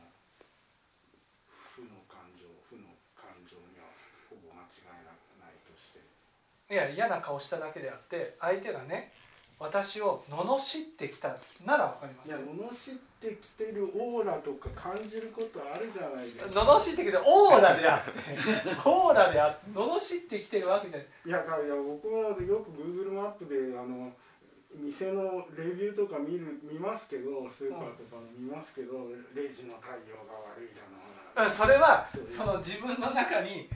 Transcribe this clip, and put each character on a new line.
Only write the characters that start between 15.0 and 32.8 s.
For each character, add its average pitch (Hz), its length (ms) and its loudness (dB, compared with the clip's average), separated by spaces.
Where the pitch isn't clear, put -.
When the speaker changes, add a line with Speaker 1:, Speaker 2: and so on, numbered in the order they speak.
Speaker 1:
じ 214 140 -10
る 226 160 -10
こ 226 60 -6
と 151 80 -10
あ 143 160 -8
る 214 160 -8
じ 190 80 -10
ゃ 156 80 -6
な 131 140 -8
い 117 100 -10
で - 80 -16
す 190 80 -8
か。 190 140 4
Speaker 2:
罵 285 320 6
っ - 20 -6
て 349 80 0
き 202 60 0
て、 185 80 2
オ - 20 4
ー 349 400 10
ラ 175 160 10
で 160 100 2
あ 147 140 6
っ - 100 -8
て、 110 80 -10
<laughs> 185 320 0
オ 349 220 8
ー - 20 8
ラ 190 180 8
で 151 80 2
あ 151 120 6
っ - 100 -6
て、 - 60 -20
罵 285 500 -2
っ 349 80 -8
て 208 160 -8
き - 80 -14
て 208 120 0
る 180 80 0
わ 202 120 4
け 196 80 -8
じ 160 60 -10
ゃ 143 40 -8
な 139 60 -10
い。 - 40 -20
Speaker 1:
い - 20 -6
や、 180 120 0
だ - 40 -4
か 160 140 -4
ら、 147 80 -2
い - 20 -4
や、 143 80 -2
僕 147 320 -6
も 214 320 -2
よ 196 200 0
く 202 100 -12
Google 175 420 -8
マ 202 160 -4
ッ 202 40 -10
プ - 120 -16
で、 131 340 -4
あ 123 40 -10
の、 123 340 -12
店 151 400 -8
の 190 380 -4
レ 160 160 -10
ビ 202 140 -4
ュ 202 40 -10
ー - 0 -
と 202 160 0
か 156 80 -6
見 160 200 -4
る、 151 240 -10
見 151 160 -12
ま 208 200 -6
す - 80 -18
け 139 120 -8
ど、 131 320 -8
ス 139 160 -10
ー 135 80 -6
パ 165 100 -10
ー - 140 -12
と 120 60 -20
か 117 120 -20
の 117 60 -16
見 127 180 -12
ま 156 140 -12
す - 80 -20
け 131 120 -12
ど、 127 120 -10
Speaker 2:
う 123 180 -12
ん。 123 200 -18
Speaker 1:
レ 143 120 -6
ジ 123 180 -16
の 117 100 -16
対 120 240 -16
応 110 140 -18
が 104 80 -18
悪 - 80 -16
い - 100 -18
だ - 60 -20
の、 214 40 6
Speaker 2:
う - 0 -
ん、 196 60 0
そ 214 140 2
れ 269 100 10
は、 - 340 8
Speaker 1:
そ - 80 -10
う 196 40 -8
い 175 40 -12
う。 - 60 -14
Speaker 2:
そ 214 140 -6
の 196 100 0
自 180 220 -8
分 247 200 -6